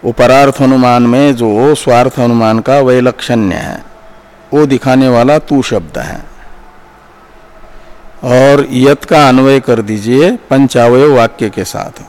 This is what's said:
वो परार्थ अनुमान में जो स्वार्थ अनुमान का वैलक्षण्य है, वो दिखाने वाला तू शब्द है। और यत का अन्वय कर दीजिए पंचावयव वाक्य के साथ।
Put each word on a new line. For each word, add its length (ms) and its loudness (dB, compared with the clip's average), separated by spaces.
वो 60 -4
परार्थ 500 2
अनुमान 420 2
में 320 2
जो 400 0
स्वार्थ 440 0
अनुमान 400 0
का 200 0
वैलक्षण्य 760 -2
है, 300 -12
वो 120 2
दिखाने 440 0
वाला 300 2
तू 220 -2
शब्द 360 -6
है। 220 -12
और 460 2
यत 340 0
का 260 2
अन्वय 300 2
कर 220 -2
दीजिए 560 -2
पंचावयव 680 2
वाक्य 320 -2
के 140 -8
साथ। 460 -12